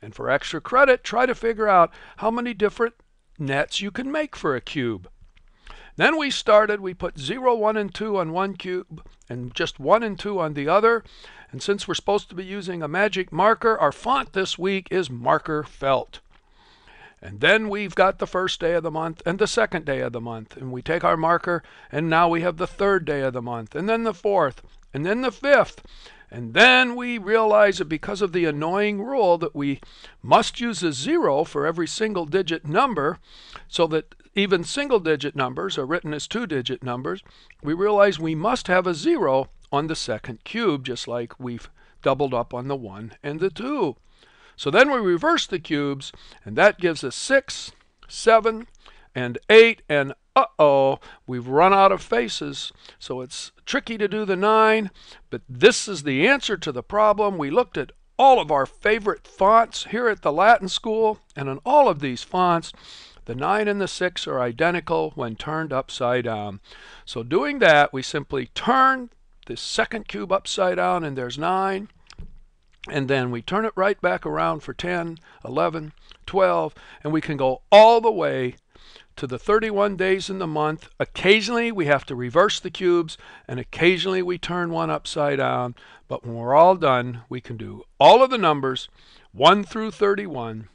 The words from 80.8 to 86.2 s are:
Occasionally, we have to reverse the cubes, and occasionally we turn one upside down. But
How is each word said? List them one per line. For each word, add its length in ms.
Occasionally, 720
we 160
have 180
to 100
reverse 440
the 120
cubes, 460
and 120
occasionally 600
we 160
turn 340
one 180
upside 480
down. 380
But 180